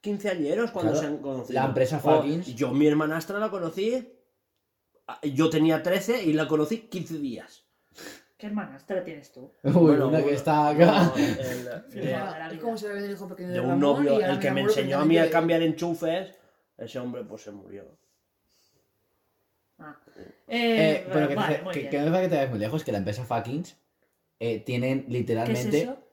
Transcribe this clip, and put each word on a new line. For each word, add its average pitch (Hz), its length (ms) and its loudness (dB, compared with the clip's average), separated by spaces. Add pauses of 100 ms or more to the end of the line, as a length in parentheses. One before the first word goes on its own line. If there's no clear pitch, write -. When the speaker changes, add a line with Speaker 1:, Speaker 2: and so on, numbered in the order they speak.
Speaker 1:
quinceañeros 202 680 -2
cuando 165 220 0
Speaker 2:
Claro, 151 140 0
Speaker 1:
se 147 60 -4
han 143 80 -8
conocido. 131 380 -4
Speaker 2:
la 131 80 2
empresa 139 300 0
Speaker 1:
O - 20 -2
Speaker 2:
Fakis. 151 560 2
Speaker 1:
yo, 123 160 -2
mi 147 160 4
hermanastra 156 500 0
la 214 140 -2
conocí, 196 640 -4 (1040)
yo 151 300 0
tenía 156 320 2
trece 196 400 0
y 156 100 2
la 156 140 0
conocí 156 420 -2
quince 165 300 -8
días. 120 460 -10 (720)
Speaker 3:
¿Qué 214 100 -14
hermanastra 185 560 -6
tienes 151 280 -14
tú? 131 200 -20 (100)
Speaker 2:
Uy, - 100 2
Speaker 1:
Bueno, 147 360 8
Speaker 2:
una 151 100 2
que 151 60 2
Speaker 1:
bueno, 143 140 2
Speaker 2:
está 156 180 0
Speaker 1:
no, 147 140 4
Speaker 2:
acá. 170 460 6
Speaker 1:
el, 127 760 -4
Speaker 3:
Sí, - 80 -12
Speaker 1:
de, - 120 -4
Speaker 3:
la 160 400 -6
Speaker 4:
Es 165 80 -12
como 233 160 -4
si 208 100 -10
le 208 80 -6
hubiera 202 140 -8
el 202 60 -8
hijo 196 140 -12
pequeño 180 220 -12
de 180 40 -6
Speaker 1:
de - 60 -2
un 123 100 -2
Speaker 4:
Ramón 139 100 2 (180)
Speaker 1:
novio, 143 160 4
Speaker 4:
y - 20 4
ahora 139 160 2
Speaker 1:
el 131 80 0
que 139 100 0
me 135 120 0
Speaker 4:
Ramón - 20 0
lo 135 80 2
Speaker 1:
enseñó 135 240 0
a 143 60 2
Speaker 4:
pequeño 151 80 2
Speaker 1:
mí 165 100 6
a 165 60 6
Speaker 4:
de 160 40 2
Speaker 1:
cambiar 165 320 2
enchufes, 170 720 -2 (440)
ese 117 240 -12
hombre 123 240 -8
pues 104 200 -16
se 107 80 -16
murió. 98 340 -16 (1900)
Speaker 3:
Ah. 151 180 -20 (220)
Speaker 2:
Eh, - 60 -20 (240)
Speaker 3:
Eh, 226 680 2
Speaker 2:
pero 151 140 2
que, 139 80 0
Speaker 3:
vale, 170 220 0
Speaker 2:
te, - 60 -6
Speaker 3:
muy 175 100 -8
Speaker 2:
que, 156 80 -4
Speaker 3:
bien. - 100 -6
Speaker 2:
que 143 60 -2
no 143 60 0
hace 160 80 2
falta 185 120 2
que 180 60 0
te 165 80 2
vayas 135 120 0
muy 110 100 -4
lejos, 117 240 -2
que - 80 -4
la 101 60 0
empresa 104 280 -4
Fakins, 123 520 -6 (640)
eh, 113 260 -2
tienen 127 420 -2
literalmente 117 640 -2
Speaker 3:
¿Qué - 80 2
es - 60 2
eso? 254 140 -6 (160)